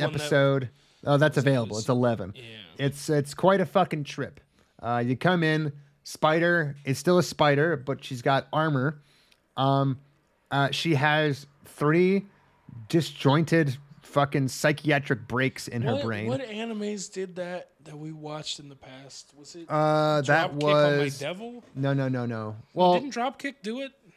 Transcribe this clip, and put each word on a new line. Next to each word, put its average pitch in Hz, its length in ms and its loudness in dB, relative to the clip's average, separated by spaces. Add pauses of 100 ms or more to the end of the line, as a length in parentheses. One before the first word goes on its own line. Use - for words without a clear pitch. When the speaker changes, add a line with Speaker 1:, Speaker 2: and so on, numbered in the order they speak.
Speaker 1:
one 151 80 -4
that 151 80 -4
Speaker 2:
episode. 139 480 2 (360)
Oh, 143 120 4
that's 147 180 4
Speaker 1:
was, 143 80 2
Speaker 2:
available. 120 320 0
Speaker 1:
was, 113 80 -4
Speaker 2:
It's - 60 -4
eleven. 117 460 0
Speaker 1:
yeah. 123 80 -18 (340)
Speaker 2:
It's, 139 320 -4
it's 147 240 0
quite 190 260 2
a 185 60 0
fucking 160 400 0
trip. 123 340 -10 (420)
Uh, 120 240 -2
you 123 120 0
come 175 260 2
in, 156 300 0 (320)
Spider 160 680 2 (100)
is 135 120 0
still 180 200 4
a 180 60 6
spider, 151 520 2
but 131 280 -6
she's 123 180 -10
got 135 320 0
armor. 147 480 0 (560)
Um, 135 420 2 (520)
uh, 139 200 2
she 165 240 0
has 151 520 2 (180)
three 180 600 2 (640)
disjointed 151 880 2 (240)
fucking 143 480 0
psychiatric 143 760 0
breaks 127 400 -2
in 120 160 -6
her 135 100 0
Speaker 1:
What, - 100 -2
Speaker 2:
brain. 110 240 -4
Speaker 1:
what 262 140 -4
animes 208 680 -8
did 185 260 -10
that 175 320 -10 (160)
that 151 120 -16
we 156 140 -12
watched 151 480 -10
in 147 100 -18
the 139 60 -20
past? 135 640 -20
Was 143 180 -20
it 165 140 -14
Speaker 2:
Uh, 151 520 2
that 151 300 2
Speaker 1:
Dropkick 147 120 -4
on 147 340 4
My 143 60 2
Speaker 2:
was 139 160 -6
Speaker 1:
Devil? 214 440 -10 (120)
Speaker 2:
No, 139 180 0
no, 135 160 0
no, 127 160 -2
no. 110 240 -6
Speaker 1:
No, 107 60 -10 (180)
Speaker 2:
Well, 180 260 4
Speaker 1:
didn't 269 140 -10
Dropkick 262 500 -6
do 233 180 -8
it? 269 100 -12 (260)